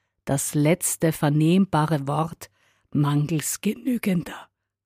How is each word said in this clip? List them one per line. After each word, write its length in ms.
das 300
letzte 560
vernehmbare 960
Wort 420
mangels 720
genügender 880